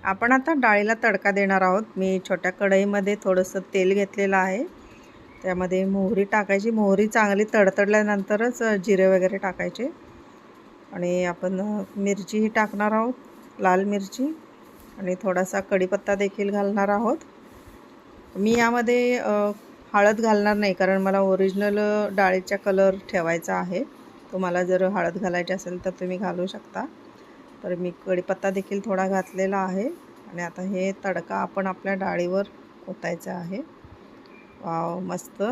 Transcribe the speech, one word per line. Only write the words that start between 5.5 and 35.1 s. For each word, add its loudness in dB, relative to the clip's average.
मोहरी 0
टाकायची. 0
मोहरी 2
चांगली 2
तडतडल्यानंतरच, 2
अ, 2
जिरे 4
वगैरे 4
टाकायचे. -6
आणि -2
आपण, -4
अ, -4
मिरचीही -2
टाकणार 0
आहोत, 0
लाल 4
मिरची, -4
आणि -2
थोडासा 0
कढीपत्ता 0
देखील -2
घालणार 0
आहोत. 0
मी 2
यामध्ये, 2
अ, -2
हळद 6
घालणार 4
नाही, 0
कारण 2
मला 2
ओरिजिनल, 2
अ, 0
डाळीचा 2
कलर 4
ठेवायचा 0
आहे. -4
तुम्हाला 0
जर 2
हळद 0
घालायची -2
असेल -8
तर -2
तुम्ही -6
घालू -4
शकता. -10
तर -4
मी -6
कढीपत्ता -2
देखील -4
थोडा 0
घातलेला -2
आहे. -2
आणि -10
आता -10
हे -2
तडका -4
आपण -4
आपल्या -6
डाळीवर -2
ओतायचा -10
आहे. -8
वाव, -6
मस्त! -10